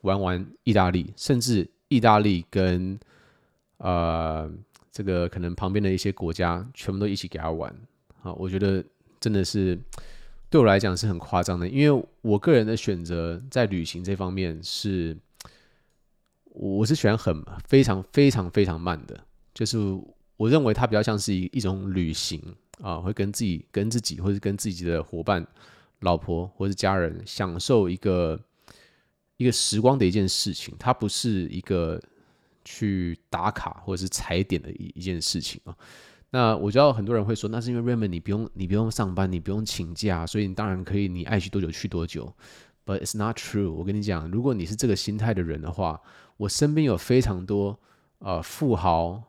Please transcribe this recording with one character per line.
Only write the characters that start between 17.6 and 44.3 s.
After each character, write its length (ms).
非 160
常， 180
非 180
常， 180
非 140
常 160
慢 260
的， 140
就 120
是 120
我 120
认 140
为 100
它 140
比 60
较 100
像 140
是 160
一， 180
一 80
种 340
旅 200
行， 280
啊， 160
会 140
跟 220
自 100
己， 280
跟 180
自 100
己， 220
或 100
是 80
跟 160
自 160
己 140
的 180
伙 200
伴、 220
老 140
婆 400
或 120
是 80
家 200
人 300
享 340
受 300
一 80
个， 420
一 60
个 80
时 300
光 160
的 80
一 60
件 180
事 240
情， 240
它 160
不 160
是 400
一 120
个 380
去 540
打 180
卡 340
或 140
者 20
是 80
踩 360
点 180
的 120
一， 220
一 60
件 180
事 220
情 220
啊。 120
那 260
我 160
知 60
道 160
很 100
多 120
人 100
会 80
说 180
，“那 80
是 120
因 120
为 100
Raymond 140
你 120
不 100
用， 240
你 140
不 60
用 180
上 220
班， 180
你 80
不 100
用 160
请 300
假， 300
所 140
以 80
你 60
当 140
然 160
可 160
以， 80
你 180
爱 140
去 100
多 100
久 120
去 160
多 180
久。” 260
But 160
it's 160
not 200
true。 340
我 120
跟 120
你 60
讲， 280
如 140